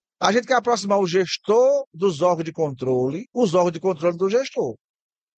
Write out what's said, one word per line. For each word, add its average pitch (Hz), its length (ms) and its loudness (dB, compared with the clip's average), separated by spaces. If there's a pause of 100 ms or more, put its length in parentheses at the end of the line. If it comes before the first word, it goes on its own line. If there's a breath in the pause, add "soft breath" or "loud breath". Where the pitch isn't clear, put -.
(200)
A 185 140 2
gente 233 140 0
quer 254 80 2
aproximar 202 440 0
o 190 80 0
gestor 226 840 0
dos 165 280 -2
órgãos 175 220 2
de 160 80 -10
controle, 139 840 -2
os 226 200 2
órgãos 180 180 4
de 165 80 -8
controle 175 380 -2
do 190 120 0
gestor, 220 460 -2 (640)